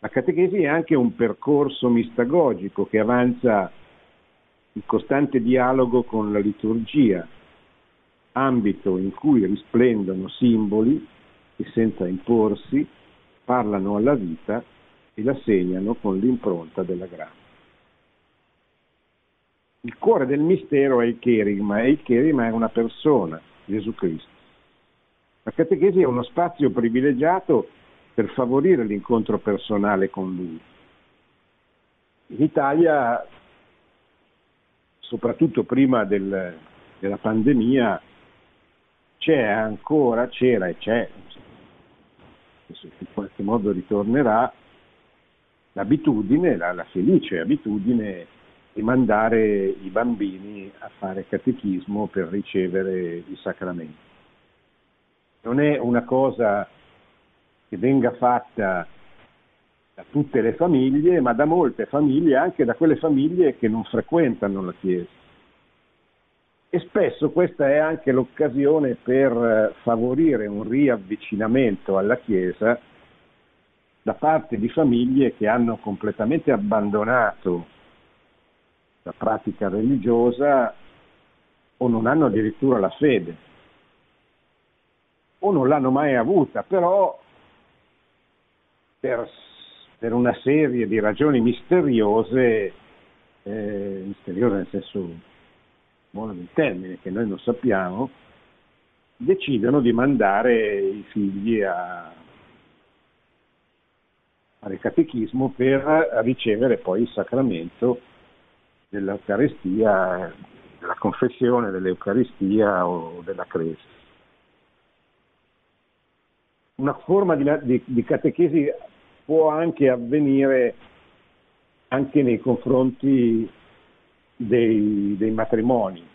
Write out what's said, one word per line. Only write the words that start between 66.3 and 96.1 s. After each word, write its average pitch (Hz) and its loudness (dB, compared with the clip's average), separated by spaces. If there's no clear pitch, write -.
E 180 -2
spesso 160 -2
questa 175 0
è 147 4
anche 156 -2
l'occasione 139 0
per, 131 2
eh, 113 2
favorire 120 0
un 104 -8
riavvicinamento 110 0
alla 107 0
Chiesa 101 0
da 107 -4
parte 151 -2
di 110 -2
famiglie 131 2
che 104 -2
hanno 117 0
completamente 107 -2
abbandonato 104 0
la 85 -16
pratica 107 -4
religiosa 120 2
o 123 0
non 113 0
hanno 147 2
addirittura 110 0
la 95 0
fede, 95 0
o 202 0
non 139 2
l'hanno 135 2
mai 139 2
avuta, 151 0
però 185 0
per, 120 -4
per 113 -4
una 120 2
serie 135 2
di 107 0
ragioni 117 2
misteriose, 113 2
eh, 101 -8
misteriose 101 -4
nel 95 -6
senso 95 -8